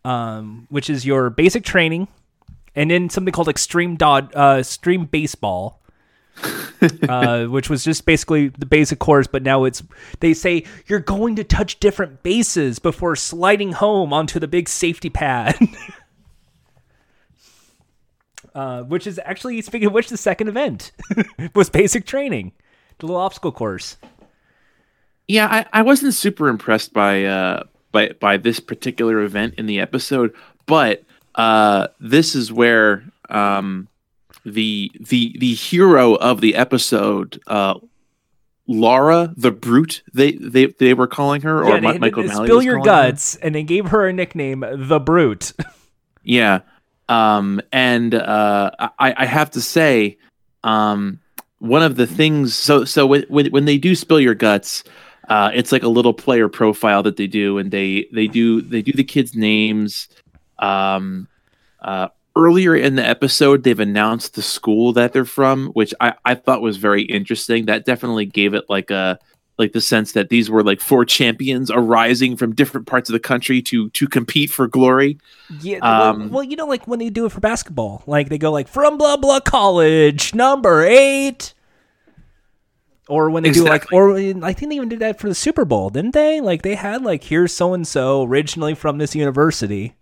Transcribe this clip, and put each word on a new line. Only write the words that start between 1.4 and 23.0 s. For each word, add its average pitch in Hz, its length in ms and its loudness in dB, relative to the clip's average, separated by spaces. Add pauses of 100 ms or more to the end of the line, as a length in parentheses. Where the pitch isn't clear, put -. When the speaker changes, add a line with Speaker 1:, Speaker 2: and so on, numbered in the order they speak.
Speaker 1:
training, 170 420 -2 (720)
and 151 140 0
then 180 200 0
something 185 220 -4
called 165 160 -2
extreme 170 480 -2
dod-, 139 400 0
uh, 139 240 4
extreme 175 460 -4
baseball, 107 760 -6 (560)
<laughs> - 60 -16 (640)
uh, 120 380 0
which 131 240 -4
was 143 120 -4
just 160 220 -4
basically 151 440 0
the 139 180 -10
basic 151 320 2
course. 139 280 2
But 135 160 -4
now 131 220 2
it's, 127 180 -4 (380)
they 165 140 2
say 165 300 -2 (220)
you're 202 140 -2
going 208 360 -4
to 208 80 -6
touch - 360 -2
different 190 420 -2
bases 180 560 -2
before 165 380 -4
sliding 196 560 -2
home 196 400 0
onto 156 260 -2
the 160 80 -6
big 180 220 -4
safety - 400 -4
pad, 127 500 -4
<laughs> 240 80 4 (3000)
uh, 127 280 -10
which 160 240 -6
is 185 180 -12
actually, 226 380 -10
speaking 220 240 -4
of 202 80 0
which, 226 160 0
the 233 80 -10
second 214 300 -4
event 214 440 -6 (300)
<laughs> - 320 -8
was 202 160 4
basic 202 340 0
training, 202 480 -8 (460)
the - 80 -14